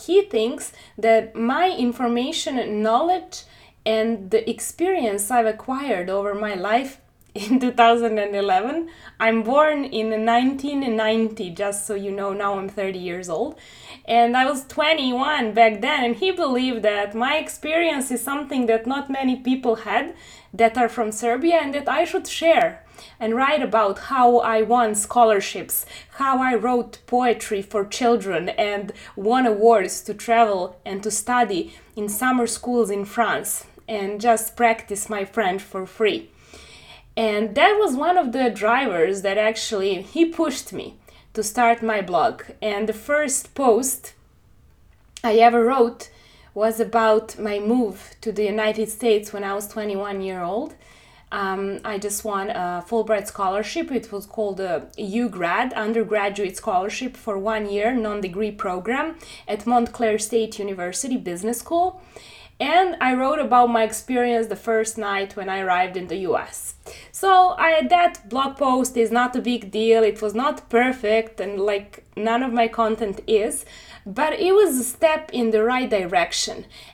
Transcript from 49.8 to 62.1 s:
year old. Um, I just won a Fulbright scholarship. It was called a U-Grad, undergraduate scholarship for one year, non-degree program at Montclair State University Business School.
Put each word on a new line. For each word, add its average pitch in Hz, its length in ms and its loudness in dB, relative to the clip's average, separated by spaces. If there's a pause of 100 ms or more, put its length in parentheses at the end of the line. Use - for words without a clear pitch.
year 190 200 -6
old. 208 340 -6 (560)
Um, 196 520 -4
I 214 140 -6
just 202 260 -6
won 202 280 -4
a 180 360 -6
Fulbright 214 400 0
scholarship. 214 640 -4
It 240 220 -4
was 202 120 -10
called 196 360 -6
a 175 260 -4 (100)
U-Grad, 196 760 -2
undergraduate 208 800 -2
scholarship 208 640 -4
for 202 200 -6
one 208 320 -4
year, 202 240 0
non-degree 208 580 -4
program 208 640 -4 (280)
at 208 220 -6
Montclair 233 520 0
State 220 380 -2
University 196 600 -6
Business 208 420 -6
School. 359 420 -2 (600)